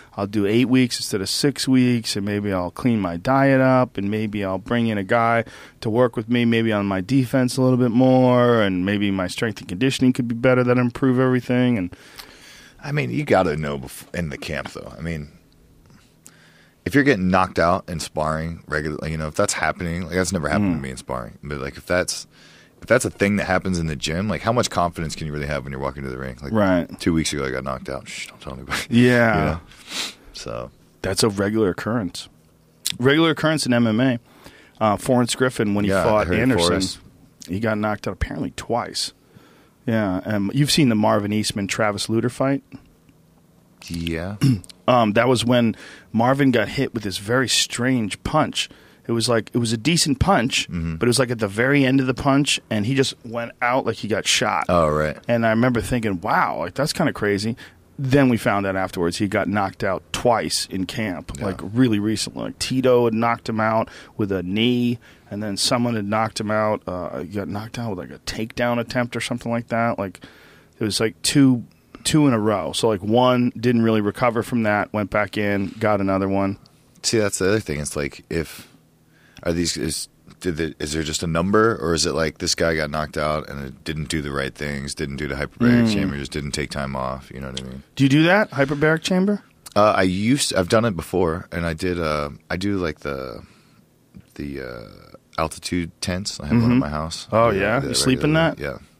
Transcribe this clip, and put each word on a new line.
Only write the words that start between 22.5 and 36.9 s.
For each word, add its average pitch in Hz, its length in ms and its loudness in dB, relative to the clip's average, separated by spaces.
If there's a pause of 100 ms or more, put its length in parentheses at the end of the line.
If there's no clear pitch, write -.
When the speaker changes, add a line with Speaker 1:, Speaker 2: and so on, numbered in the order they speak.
Speaker 2:
if - 80 -18
that's 123 160 4
a 101 60 -2
thing 101 260 2
that 85 100 0
happens 92 320 0
in 82 80 -2
the 78 80 -2
gym, 78 340 -4
like, 82 120 -2
how 113 120 0
much 117 160 0
confidence 85 460 -2
can 80 140 -8
you 73 40 -6
really 73 140 -4
have 71 160 -4
when 67 100 -12
you're 65 80 -8
walking 69 220 -6
to 67 60 -8
the 64 100 -8
ring? 65 240 -10
Like, 71 100 -8
Speaker 1:
Right. 95 360 2 (100)
Speaker 2:
two 90 140 2
weeks 80 200 0
ago, 69 120 -4
I 67 60 -4
got 65 120 -4
knocked 65 260 -8
out. 67 200 -10
Shh, - 180 -12
don't - 140 -20
tell 67 140 -12
anybody. 67 300 -8
<laughs> - 60 -14
Speaker 1:
Yeah. 120 480 6
Speaker 2:
You 101 140 2
know? 82 80 -6 (720)
So. 58 380 -12 (320)
Speaker 1:
That's 95 200 -2
a 120 60 4
regular 101 420 2
occurrence. 104 580 -4 (680)
Regular 151 320 4
occurrence 156 340 0
in 127 80 0
M 120 140 4
M 110 140 2
A. 127 180 2 (600)
Uh, 107 160 4
Forrest 123 420 0
Griffin, 123 360 0
when 104 100 0
he 92 80 2
Speaker 2:
Yeah, 95 80 2
I 85 40 0
Speaker 1:
fought 104 220 2
Speaker 2:
heard 87 140 0
Speaker 1:
Anderson, 113 280 2
Speaker 2:
Forrest. 95 300 -2 (500)